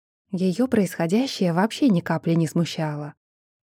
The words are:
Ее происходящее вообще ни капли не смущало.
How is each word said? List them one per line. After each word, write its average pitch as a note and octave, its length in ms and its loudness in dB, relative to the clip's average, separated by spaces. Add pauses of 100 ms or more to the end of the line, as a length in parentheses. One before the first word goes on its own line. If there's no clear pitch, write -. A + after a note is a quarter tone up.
(300)
Ее F#3 360 0
происходящее F#3+ 840 0
вообще A3 360 2
ни E3+ 120 4
капли E3 340 -2
не E3 120 2
смущало. D3+ 680 -4 (480)